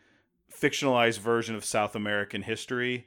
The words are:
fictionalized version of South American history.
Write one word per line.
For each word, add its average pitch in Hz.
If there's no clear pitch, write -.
fictionalized 123
version 113
of 104
South 107
American 104
history. 123